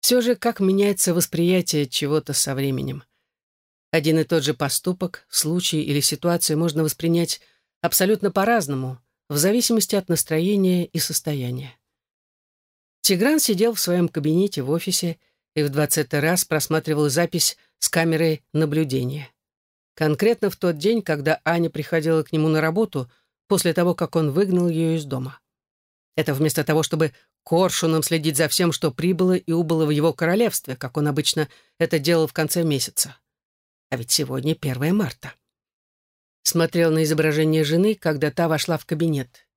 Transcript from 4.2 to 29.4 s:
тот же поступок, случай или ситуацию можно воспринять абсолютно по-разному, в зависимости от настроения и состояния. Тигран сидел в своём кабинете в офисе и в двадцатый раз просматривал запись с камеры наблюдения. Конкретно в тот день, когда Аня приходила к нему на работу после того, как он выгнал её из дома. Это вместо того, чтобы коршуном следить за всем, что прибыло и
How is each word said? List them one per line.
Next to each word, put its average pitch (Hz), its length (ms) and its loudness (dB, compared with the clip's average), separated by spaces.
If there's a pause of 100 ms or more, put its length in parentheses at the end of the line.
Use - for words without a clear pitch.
тот 156 200 0
же 147 100 0
поступок, 180 760 -4
случай 160 540 -2
или 143 180 -2
ситуацию 156 580 0
можно 160 240 0
воспринять 165 600 0 (400)
абсолютно 190 480 0
по-разному, 143 680 -2 (300)
в 143 80 -4
зависимости 214 580 2
от 196 140 -2
настроения 180 760 0
и - 120 -6
состояния. 135 800 -6 (1300)
Тигран 233 360 2
сидел 220 360 2
в - 60 -6
своём 175 280 0
кабинете 160 540 0
в 127 80 -4
офисе 170 480 -2 (360)
и 156 80 0
в 143 60 0
двадцатый 147 520 0
раз 170 260 0
просматривал 151 640 0
запись 165 480 0 (200)
с - 120 -2
камеры 160 500 2 (140)
наблюдения. 147 720 -2 (680)
Конкретно 196 520 2
в 190 80 -6
тот 170 220 -2
день, 208 240 2
когда 151 420 -2
Аня 170 240 0
приходила 160 540 0
к - 100 -6
нему 156 160 2
на 156 140 2
работу 160 480 -2 (380)
после 175 260 2
того, 175 200 2
как - 220 -4
он 156 140 2
выгнал 180 400 2
её 165 260 0
из 151 80 -4
дома. 131 360 -8 (760)
Это 139 180 0
вместо 151 300 0
того, 156 180 2
чтобы 156 300 -2 (300)
коршуном 165 600 2
следить 156 340 0
за 151 120 2
всем, 170 240 0
что 151 180 -2
прибыло 185 440 0
и 180 180 -2